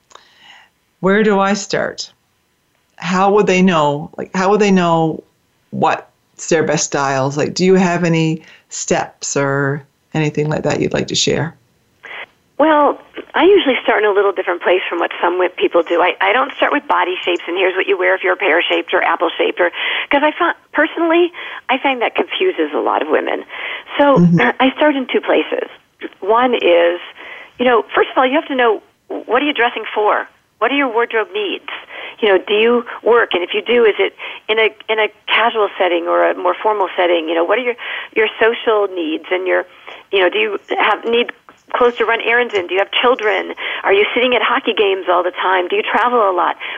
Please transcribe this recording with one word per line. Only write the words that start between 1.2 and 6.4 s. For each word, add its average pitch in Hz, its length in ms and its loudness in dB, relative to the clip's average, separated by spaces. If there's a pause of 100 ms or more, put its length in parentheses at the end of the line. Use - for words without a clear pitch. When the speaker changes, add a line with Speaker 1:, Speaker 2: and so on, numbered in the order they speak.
Speaker 1:
do 208 180 2
I 196 140 2
start?" - 580 -6 (840)
How 185 360 0
would 208 140 4
they 185 160 2
know? 151 540 2
Like, - 180 -10
how 185 160 0
would 208 100 2
they 208 100 2
know 165 520 2 (480)
what's - 800 -4